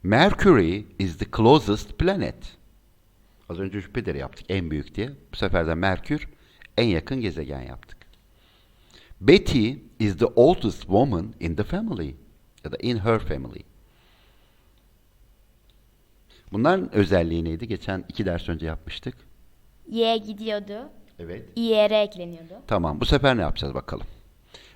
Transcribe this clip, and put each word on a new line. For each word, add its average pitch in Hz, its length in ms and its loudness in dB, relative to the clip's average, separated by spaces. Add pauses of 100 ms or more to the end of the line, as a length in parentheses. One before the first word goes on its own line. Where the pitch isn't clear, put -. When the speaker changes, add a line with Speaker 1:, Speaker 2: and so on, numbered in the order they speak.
Speaker 1:
Mercury 107 800 4 (140)
is 92 180 -4
the 104 80 -6 (120)
closest 113 640 4
planet. 165 580 -4 (920)
Az 85 100 -10
önce 98 220 -6
Jüpiter 90 340 -6
yaptık 67 340 -12
en 90 220 -2
büyük 73 240 -6
diye. 117 160 -6 (220)
Bu - 20 -16
sefer 92 320 0
de 82 80 0
Merkür 95 540 -2 (480)
en 120 100 2
yakın 107 340 -2
gezegen 76 400 -6
yaptık. - 360 -16 (1200)
Betty 120 520 6 (260)
is 101 180 0
the 117 80 4
oldest 123 560 4
woman 101 580 0
in 82 160 -4
the 107 80 -2
family. 131 520 -6 (480)
Ya - 80 -10
da - 60 -10
in 120 200 -4
her 110 220 2
family. 65 440 -8 (3000)
Bunların 175 420 0
özelliği 85 500 2
neydi? 82 240 -6
Geçen 95 420 -8
iki - 160 -6
ders 85 240 -4
önce 80 160 -6
yapmıştık. - 520 -10 (720)
Speaker 2:
Y 226 280 0
gidiyordu. 208 720 -10 (300)
Speaker 1:
Evet. 90 360 -12
Speaker 2:
I 233 160 0
R 214 300 4
ekleniyordu. 170 520 -8 (140)
Speaker 1:
Tamam. 78 340 0
Bu - 40 0
sefer 131 320 4
ne 104 40 0
yapacağız 73 320 -4
bakalım? - 340 -8 (680)